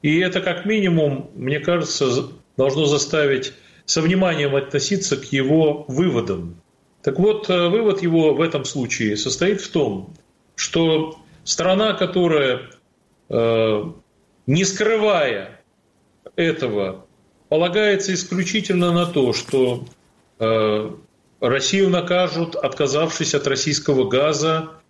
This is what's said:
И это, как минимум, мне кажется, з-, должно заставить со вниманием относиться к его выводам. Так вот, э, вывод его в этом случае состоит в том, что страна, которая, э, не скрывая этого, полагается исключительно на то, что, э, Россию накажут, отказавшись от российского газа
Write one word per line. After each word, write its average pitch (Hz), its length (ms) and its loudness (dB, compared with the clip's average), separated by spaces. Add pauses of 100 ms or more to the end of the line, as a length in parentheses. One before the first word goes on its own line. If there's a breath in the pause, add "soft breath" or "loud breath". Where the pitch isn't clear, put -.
И 151 160 2
это, 185 220 0
как 175 260 -4
минимум, 170 680 0
мне 135 240 -4
кажется, 156 500 0
з-, 123 140 0 (320)
должно 139 300 2
заставить 143 640 0 (320 loud breath)
со - 160 -2
вниманием 160 560 2
относиться 143 600 -2
к - 160 -8
его 147 540 2
выводам. 101 720 -2 (460)
Так 139 180 -2
вот, 214 280 2
э, 175 200 2
вывод 208 340 2
его 165 320 4
в 135 60 -2
этом 160 240 0
случае 117 520 -2
состоит 180 440 0
в - 100 -12
том, 104 420 -2 (440)
что 160 600 0 (280 loud breath)
страна, 190 500 0
которая, 156 680 2 (720)
э, 113 540 2 (640)
не 160 180 2
скрывая 185 960 0 (760)
этого, 104 680 -2 (420)
полагается 190 640 2
исключительно 180 800 0
на 170 140 2
то, 135 260 2
что, 123 520 0 (540)
э, 110 520 0 (500)
Россию 135 480 2
накажут, 175 680 0
отказавшись 147 800 -2
от 139 120 0
российского 135 600 0
газа 151 680 0 (180)